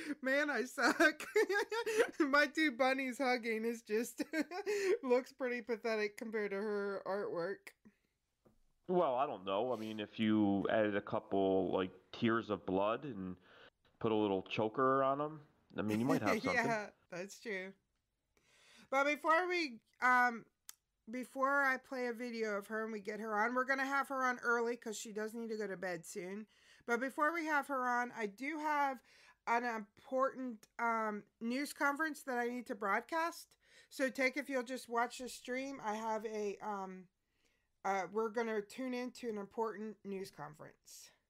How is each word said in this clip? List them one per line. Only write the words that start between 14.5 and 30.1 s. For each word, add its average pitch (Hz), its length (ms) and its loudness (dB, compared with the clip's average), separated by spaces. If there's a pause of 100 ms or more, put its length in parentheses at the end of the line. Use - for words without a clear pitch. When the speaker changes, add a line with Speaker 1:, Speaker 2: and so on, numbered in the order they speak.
Speaker 2:
on 139 180 2
'em, 151 200 -6 (360)
I - 40 -2
mean, 214 180 0
you 233 60 2
might 269 160 2
have 208 100 2
Speaker 1:
<laughs> 226 120 0
Speaker 2:
something. - 100 0 (120)
Speaker 1:
Yeah, 214 240 -2 (220)
that's 185 280 -10
true. 190 340 -8 (1160)
But 269 140 4
before 320 440 2
we, 311 300 -2 (220)
um, 247 440 4 (680)
before 269 520 0
I 262 140 2
play 254 300 -4
a 240 60 -4
video 226 440 -4
of 202 100 -6
her 220 160 -4
and 220 100 -6
we 214 80 -6
get 208 180 -6
her 214 180 -2
on, 233 180 2
we're 254 100 2
gonna 269 200 0
have 269 240 0
her 262 140 0
on 254 160 2
early 233 380 2
'cause 214 200 -8
she 226 140 -10
does 214 220 -4
need 233 160 -6
to 220 80 -4
go 208 100 -4
to 190 100 -4
bed 175 280 -4
soon. 196 400 -8 (400)
But 240 160 0
before 302 320 2
we 339 120 -2
have 294 220 2
her 254 220 0
on, 240 240 2
I 226 140 -6
do 269 320 -6
have 285 420 2 (460)
an 233 180 4
important, 247 1000 -2 (140)